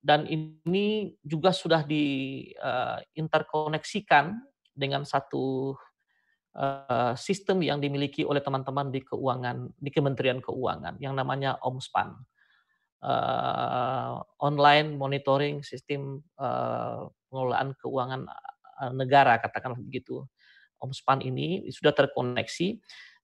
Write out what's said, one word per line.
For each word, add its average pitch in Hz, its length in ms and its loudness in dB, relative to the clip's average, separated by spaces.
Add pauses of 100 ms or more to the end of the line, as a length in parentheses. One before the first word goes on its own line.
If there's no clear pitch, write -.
Dan 147 240 4
ini 190 960 -2
juga 160 320 2
sudah 160 320 2
di, 139 640 -2
eh, 123 480 -4 (160)
interkoneksikan 156 1200 0 (400)
dengan 139 320 -2
satu, 135 720 -2 (800)
eh, 135 560 0
sistem 190 480 0
yang 143 160 0
dimiliki 143 480 -2
oleh 143 160 0
teman-teman 135 480 -4
di 135 160 -6
keuangan, 123 720 -4
di 139 160 -8
Kementerian 131 480 2
Keuangan, - 560 -4
yang 135 160 -6
namanya 135 480 -2
omspan. 127 560 -4 (880)
Eh, 123 1080 0 (280)
online 147 560 6
monitoring 139 640 2
sistem, 139 640 -8 (160)
eh, 120 640 -4 (240)
pengelolaan 131 480 -2
keuangan, 131 480 -4 (560)
eh, 131 80 -4
negara, 131 480 6
katakanlah 113 400 -4
begitu. 131 480 -8 (600)
omspan 131 380 0
ini 139 480 -4
sudah 147 240 2
terkoneksi, 131 840 0 (460)